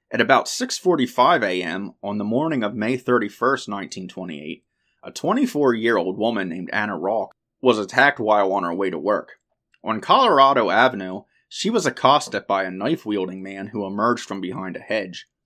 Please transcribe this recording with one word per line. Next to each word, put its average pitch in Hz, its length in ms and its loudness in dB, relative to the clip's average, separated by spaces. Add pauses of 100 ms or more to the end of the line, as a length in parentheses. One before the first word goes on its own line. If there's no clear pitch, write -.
(120)
at 113 80 0
about 113 300 4
six - 280 -6
forty-five 139 640 4
A 92 200 -2
M 90 300 -6 (100)
on 104 140 -4
the 104 80 -4
morning 135 380 0
of 104 120 -4
May 117 220 -2
thirty-first, 123 720 0
nineteen 95 380 -8
twenty-eight, 80 580 -12 (360)
a 85 100 -16
twenty-four-year-old 117 1080 0
woman 104 320 -2
named 87 240 -10
Anna 104 240 -4
Rock 101 400 -4 (240)
was 117 180 4
attacked 127 400 2
while 104 320 4
on 95 120 0
her 85 100 -4
way 95 160 -2
to 85 80 -4
work. 90 420 -2 (440)
On 110 180 -4
Colorado 139 680 4
Avenue, 98 540 2 (240)
she - 220 -6
was 208 160 0
accosted 135 640 2
by 95 160 0
a 92 80 -6
knife-wielding 95 680 -4
man 98 260 -10
who 104 180 -6
emerged 110 400 0
from 98 160 -8
behind 92 340 -8
a - 60 -12
hedge. 98 460 -6 (180)